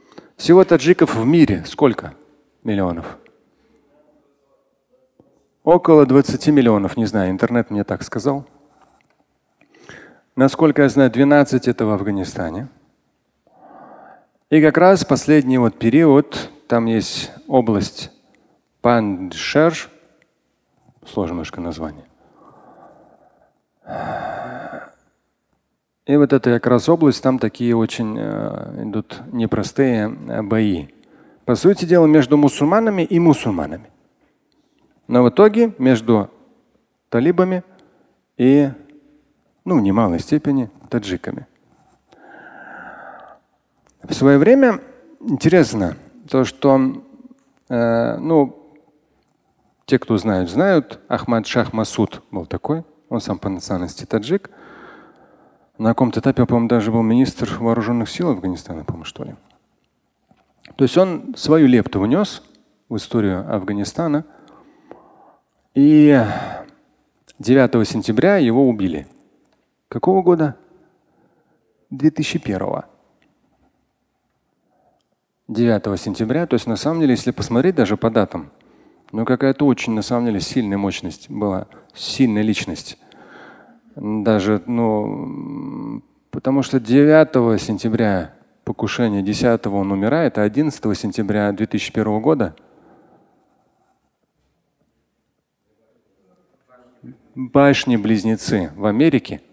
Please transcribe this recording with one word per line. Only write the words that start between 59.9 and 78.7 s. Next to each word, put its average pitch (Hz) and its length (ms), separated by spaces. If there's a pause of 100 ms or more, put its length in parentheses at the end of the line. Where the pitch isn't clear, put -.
То 135 80
есть 127 120
он 180 400
свою 151 300
лепту 110 340
внёс 151 420 (460)
в 117 80
историю 101 580
Афганистана. 104 720 (1500)
И 147 440 (1200)
девятого 123 460
сентября 123 520
его 131 320
убили. 92 380 (800)
Какого 185 340
года? 160 340 (1300)
Две 143 200
тысячи 131 280
первого. - 480 (2500)
Девятого 110 520
сентября. 117 480
То - 80
есть, - 120
на 113 100
самом 165 240
деле, 139 120
если 123 200
посмотреть 147 420
даже 107 220
по 113 140
датам, 92 400 (640)